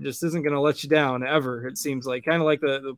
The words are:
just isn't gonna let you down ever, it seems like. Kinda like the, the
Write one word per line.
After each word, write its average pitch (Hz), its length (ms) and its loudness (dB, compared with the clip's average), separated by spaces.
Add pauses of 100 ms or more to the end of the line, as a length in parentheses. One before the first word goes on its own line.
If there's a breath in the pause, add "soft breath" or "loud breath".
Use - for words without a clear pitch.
just 139 220 -6
isn't 165 180 -2
gonna 147 160 2
let 143 240 2
you 143 60 -8
down 135 340 4
ever, 127 440 -2
it 131 100 -8
seems 135 300 -4
like. 127 180 -4
Kinda 165 180 2
like 151 200 2
the, 135 180 2
the 135 180 -8